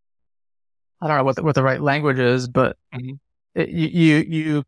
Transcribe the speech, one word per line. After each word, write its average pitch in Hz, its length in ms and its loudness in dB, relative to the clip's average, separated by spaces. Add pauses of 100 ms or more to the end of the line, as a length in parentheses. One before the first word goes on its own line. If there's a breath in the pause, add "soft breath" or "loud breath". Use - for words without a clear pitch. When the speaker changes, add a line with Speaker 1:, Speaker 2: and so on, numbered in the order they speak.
(1000)
Speaker 1:
I 156 80 -6
don't 151 100 0
know 131 60 2
what 135 120 0
the, - 60 -6
what 156 120 0
the 135 80 2
right 131 180 0
language 143 380 0
is, 123 300 0
but 127 280 0 (180)
Speaker 2:
Mm-hmm. 127 200 -12 (400)
Speaker 1:
it, 175 160 -2
you, 160 180 -2
you, 160 280 4 (120)
you 156 400 -2